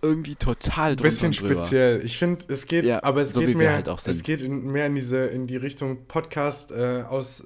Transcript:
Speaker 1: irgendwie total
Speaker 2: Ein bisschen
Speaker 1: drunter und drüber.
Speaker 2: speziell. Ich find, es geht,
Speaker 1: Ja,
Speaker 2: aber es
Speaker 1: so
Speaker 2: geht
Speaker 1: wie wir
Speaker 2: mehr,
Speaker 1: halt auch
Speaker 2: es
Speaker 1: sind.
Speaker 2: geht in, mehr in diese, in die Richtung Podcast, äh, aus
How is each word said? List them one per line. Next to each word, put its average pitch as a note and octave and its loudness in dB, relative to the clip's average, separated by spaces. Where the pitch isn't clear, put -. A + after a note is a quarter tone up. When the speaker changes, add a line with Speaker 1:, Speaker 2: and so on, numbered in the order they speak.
Speaker 1:
irgendwie D#3 0
total D#3 0
Speaker 2:
Ein D3 0
bisschen D3+ 4
Speaker 1:
drunter G2 -4
und G2+ 2
drüber. F2 2
Speaker 2:
speziell. A#2+ 4
Ich - -6
find, F3 -2
es C3+ -6
geht, E3 2
Speaker 1:
Ja, A#2 2
Speaker 2:
aber C#3 4
es C3+ -2
Speaker 1:
so A#2+ 0
Speaker 2:
geht E3 4
Speaker 1:
wie - 6
wir E3 2
Speaker 2:
mehr, D#3 6
Speaker 1:
halt - -2
auch F2+ -4
Speaker 2:
es - -10
Speaker 1:
sind. - -2
Speaker 2:
geht D3+ -2
in, C3+ -4
mehr C#3+ 0
in C#3+ 0
diese, B2+ 0
in B2+ -4
die B2+ -6
Richtung C3 -6
Podcast, D3 -4
äh, B2 -2
aus C3 -6